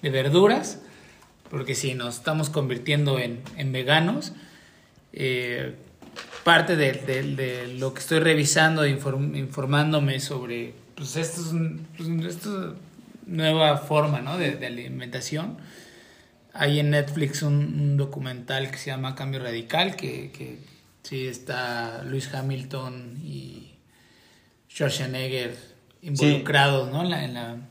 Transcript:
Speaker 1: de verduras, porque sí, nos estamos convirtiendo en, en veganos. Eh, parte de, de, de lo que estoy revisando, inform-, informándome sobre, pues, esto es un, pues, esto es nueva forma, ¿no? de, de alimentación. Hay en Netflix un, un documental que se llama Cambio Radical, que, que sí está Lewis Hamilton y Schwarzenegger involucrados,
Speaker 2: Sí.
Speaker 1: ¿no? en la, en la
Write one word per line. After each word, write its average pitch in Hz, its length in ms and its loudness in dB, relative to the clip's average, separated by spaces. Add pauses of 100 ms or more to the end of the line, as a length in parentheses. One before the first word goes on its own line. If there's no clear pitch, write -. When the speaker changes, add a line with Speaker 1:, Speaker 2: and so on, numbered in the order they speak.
Speaker 1:
de 151 80 -2
verduras, 175 680 4 (680)
porque 135 240 -4
sí, 127 200 -2
nos 120 220 -6
estamos 156 320 0
convirtiendo 143 720 2
en, 120 220 -2 (160)
en 139 160 -2
veganos. 147 600 2 (800)
Eh, 127 640 -2 (720)
parte 170 320 6
de, 139 160 4
de, 131 300 -2 (120)
de 127 320 -4 (120)
lo 131 140 -2
que 131 80 -12
estoy 160 200 4
revisando, 156 680 4
inform-, 139 500 0
informándome 143 840 2
sobre, 120 540 -6 (200)
pues, 147 220 -8
esto 165 240 -4
es 165 80 -6
un, 165 380 -2 (100)
pues, 165 120 -6 (240)
esto 185 380 -6
es - 60 -14 (500)
nueva 156 520 4
forma, 151 420 2
¿no? 139 180 -6
de, 175 180 0
de 127 100 -8
alimentación. 127 920 -8 (960)
Hay 147 260 2
en 147 120 4
Netflix 147 520 2
un, 147 120 4
un 147 420 4
documental 135 720 -2
que 135 80 -10
se - 120 -10
llama 135 260 -4
Cambio 135 240 -4
Radical, 123 560 -2
que, - 340 -8
que - 280 -12 (440)
sí 131 240 -6
está 123 800 -6
Lewis 131 280 -4
Hamilton 131 920 -6
y 139 480 -12 (1000)
Schwarzenegger 127 840 -2 (460)
involucrados, 143 840 4
Speaker 2:
Sí. 127 60 -6
Speaker 1:
¿no? 156 80 0
en 180 80 0
la, 147 140 -2
en 127 100 -6
la 117 220 -8 (140)